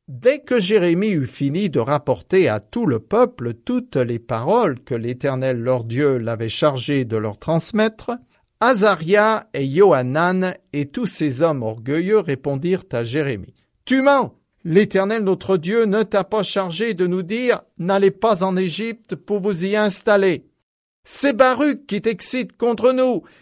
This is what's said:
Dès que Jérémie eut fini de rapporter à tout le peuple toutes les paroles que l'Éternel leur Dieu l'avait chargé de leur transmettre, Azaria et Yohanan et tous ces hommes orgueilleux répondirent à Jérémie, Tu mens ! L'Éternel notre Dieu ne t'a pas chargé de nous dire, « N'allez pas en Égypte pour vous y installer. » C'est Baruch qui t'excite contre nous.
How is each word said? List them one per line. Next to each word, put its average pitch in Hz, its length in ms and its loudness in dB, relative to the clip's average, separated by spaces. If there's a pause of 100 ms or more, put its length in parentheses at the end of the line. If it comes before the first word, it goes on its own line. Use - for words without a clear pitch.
Dès 240 340 0
que 247 200 0
Jérémie 185 520 2
eut 143 140 0
fini 151 440 -2
de 135 100 -2
rapporter 143 680 0
à 107 120 -2
tout - 240 -6
le 123 140 0
peuple 196 560 0
toutes 247 420 -4
les 120 220 0
paroles 135 600 0
que - 140 -8
l'Éternel 127 600 -2
leur 120 280 -2
Dieu 131 340 0
l'avait 113 320 -4
chargé 139 560 0
de 110 100 -4
leur 107 220 -4
transmettre, 214 720 -2 (500)
Azaria 208 960 2
et 139 100 -2
Yohanan 165 920 2 (200)
et 143 120 -2
tous 233 200 -6
ces 143 360 -2
hommes 151 200 2
orgueilleux 139 580 -2
répondirent 165 720 -4
à 120 100 -2
Jérémie, 120 520 -6 (320)
Tu 262 160 2
mens ! 269 320 2 (320)
L'Éternel 202 580 2
notre 190 340 0
Dieu 214 260 0
ne 214 180 0
t'a 202 220 0
pas 214 180 -2
chargé 196 520 -4
de 180 120 0
nous 185 160 -2
dire, « 226 380 -2 (180)
N'allez 196 320 2
pas 196 320 0
en 185 140 -2
Égypte 190 580 -4
pour 202 260 -6
vous 185 260 -2
y 202 100 0
installer. » 202 680 2 (580)
C'est 285 320 0
Baruch 254 500 2
qui 202 140 -4
t'excite - 560 -4
contre 233 360 2
nous. 254 320 0 (180)